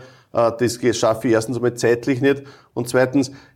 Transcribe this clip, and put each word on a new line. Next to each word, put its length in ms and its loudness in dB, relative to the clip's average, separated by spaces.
Äh, 240 2
das 220 -2
ge-, 160 2
schaffe 320 0
ich 80 4
erstens 220 -2
einmal 180 -2
zeitlich 440 0
nicht. 220 2
Und 160 -6
zweitens, 420 0